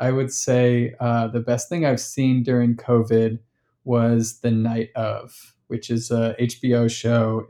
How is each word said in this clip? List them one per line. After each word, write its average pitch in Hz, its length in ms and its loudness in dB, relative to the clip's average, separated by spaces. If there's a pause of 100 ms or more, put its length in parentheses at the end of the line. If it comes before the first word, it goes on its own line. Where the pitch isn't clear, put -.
I 127 120 0
would 135 200 -2
say, 123 640 2
uh, 117 300 0
the 117 120 -4
best 120 280 -2
thing 170 160 -2
I've 127 160 0
seen 131 420 0
during 120 320 2
covid 113 640 2 (460)
was 117 560 0
The 120 100 0
Night 113 460 0
Of, - 580 -8 (120)
which - 240 -8
is 117 200 -4
a 113 280 0
H 120 240 -2
B 123 100 2
O 117 160 4
show. 113 600 0